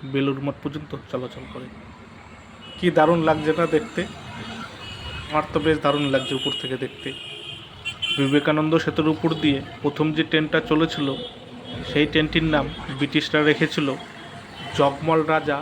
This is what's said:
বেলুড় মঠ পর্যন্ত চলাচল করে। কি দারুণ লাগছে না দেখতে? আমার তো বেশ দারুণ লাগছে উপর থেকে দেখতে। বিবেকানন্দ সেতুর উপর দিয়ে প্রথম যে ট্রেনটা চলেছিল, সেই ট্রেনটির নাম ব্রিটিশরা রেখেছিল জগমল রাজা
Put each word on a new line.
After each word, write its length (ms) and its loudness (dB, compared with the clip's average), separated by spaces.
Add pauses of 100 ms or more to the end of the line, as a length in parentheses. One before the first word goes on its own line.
(140)
বেলুড় 320 0
মঠ 180 -4
পর্যন্ত 280 -8 (200)
চলাচল 320 -8 (100)
করে। 140 -12 (1080)
কি 100 2 (100)
দারুণ 300 8
লাগছে 320 4
না 60 4 (100)
দেখতে? 260 0 (1300)
আমার 240 0
তো 120 2
বেশ 200 4
দারুণ 280 2
লাগছে 260 0
উপর 220 -4
থেকে 220 -4
দেখতে। 260 -8 (1080)
বিবেকানন্দ 560 4 (100)
সেতুর 320 2
উপর 140 0 (140)
দিয়ে 160 4 (220)
প্রথম 260 0 (100)
যে 120 2
ট্রেনটা 300 4 (100)
চলেছিল, 380 2 (840)
সেই 220 4
ট্রেনটির 440 2
নাম 100 2 (320)
ব্রিটিশরা 420 2 (100)
রেখেছিল 380 2 (880)
জগমল 420 4 (120)
রাজা 300 2